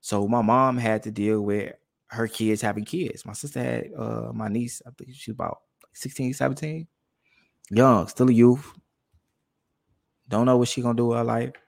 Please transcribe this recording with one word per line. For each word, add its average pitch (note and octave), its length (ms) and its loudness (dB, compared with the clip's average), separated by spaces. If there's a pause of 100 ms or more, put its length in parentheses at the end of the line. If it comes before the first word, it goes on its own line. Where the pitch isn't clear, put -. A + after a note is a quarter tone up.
So G2+ 260 -2
my A#2 160 0
mom B2 340 2
had A2 280 -2
to A2 80 -8
deal G#2+ 280 0
with G#2 340 -4 (340)
her A2+ 180 -4
kids A2 360 -2
having G#2+ 220 -2
kids. D#3+ 400 -8
My - 80 -14
sister C3+ 300 -8
had, A#2+ 340 -4
uh, A2+ 380 -6
my A2 140 -6
niece, A#2+ 360 -4
I B2 60 -20
think B2+ 240 -20
she - 160 -14
was A2 60 -10
about - 220 -8 (340)
sixteen, C3+ 420 -6
seventeen. D3+ 540 -4 (840)
Young, A2+ 360 6
still B2+ 200 2
a B2+ 40 6
youth. B2 400 6 (1500)
Don't A#2 180 0
know B2+ 120 4
what B2 100 4
she B2 160 -6
gonna A#2+ 140 0
do A#2+ 100 2
with A#2 120 0
her A#2 60 0
life. A#2 280 -2 (160)